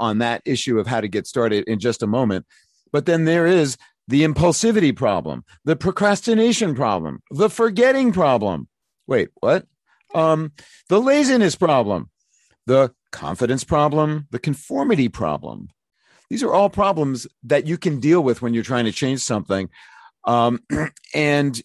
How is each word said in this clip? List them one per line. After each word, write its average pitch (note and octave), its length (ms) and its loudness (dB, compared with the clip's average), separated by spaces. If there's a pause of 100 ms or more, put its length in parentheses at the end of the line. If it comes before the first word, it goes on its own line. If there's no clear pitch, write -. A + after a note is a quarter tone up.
on A2 180 -2
that A#2 280 -2
issue A#2+ 340 -2
of G2 60 -2
how A#2 160 -2
to G#2+ 60 -4
get G2 180 -4
started A2 420 -2
in A2 100 -2
just A2+ 240 -2
a A2+ 40 -2
moment. G#2+ 400 -2 (440)
But D3 160 -2
then E3 200 2
there E3 200 2
is E3 300 2 (320)
the C#3+ 180 4
impulsivity E3 680 2
problem, D#2+ 480 -4 (220)
the D#3 100 2
procrastination G#3 960 0
problem, F#2+ 560 -2
the G3+ 200 0
forgetting A#3 600 2
problem. A2+ 540 0 (400)
Wait, A2+ 220 0 (120)
what? D#3 260 0 (480)
Um, D#3+ 380 0 (360)
the G3+ 140 4
laziness C4 520 2
problem, A2+ 540 0 (580)
the C3 260 4 (200)
confidence A#2+ 500 -4
problem, D3+ 680 0
the A#2+ 80 -8
conformity F#3 720 -2
problem. D2 580 -8 (600)
These A#3 120 -6
are A#3 100 -2
all G3 180 2
problems D#3 560 -2 (180)
that C#3+ 240 0
you E3+ 100 -2
can D3 220 -2
deal D#3+ 220 4
with B2 200 0
when A#2+ 120 -2
you're A2+ 100 -2
trying B2 220 -2
to G#2+ 40 -2
change C3 300 -4
something. G2 480 -4 (560)
Um, A#2+ 340 2 (120)
<clears throat> - 440 -8
and C#3+ 500 0